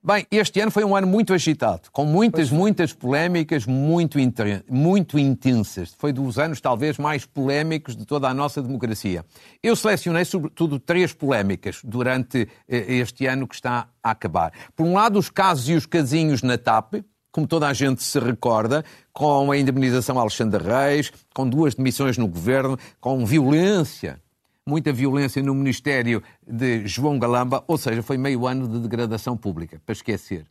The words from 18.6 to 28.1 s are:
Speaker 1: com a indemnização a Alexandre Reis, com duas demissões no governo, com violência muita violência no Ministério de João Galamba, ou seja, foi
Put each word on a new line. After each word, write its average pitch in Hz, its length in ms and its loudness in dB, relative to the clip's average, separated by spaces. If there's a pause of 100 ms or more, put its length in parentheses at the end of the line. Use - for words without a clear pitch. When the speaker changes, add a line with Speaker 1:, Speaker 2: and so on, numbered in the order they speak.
Speaker 1:
com 143 400 2
a 143 60 2
indemnização 131 600 2
a - 20 2
Alexandre 107 420 0
Reis, 139 480 0 (220)
com 131 160 -2
duas 143 260 2
demissões 131 440 0
no 113 100 0
governo, 127 500 0 (220)
com 127 240 -2
violência 147 960 2 (460)
muita 151 260 -2
violência 135 500 0
no 139 120 0
Ministério 131 680 0 (240)
de 117 400 -2
João 135 320 -2
Galamba, 123 480 0
ou 160 100 0
seja, 117 260 -2
foi 135 140 -4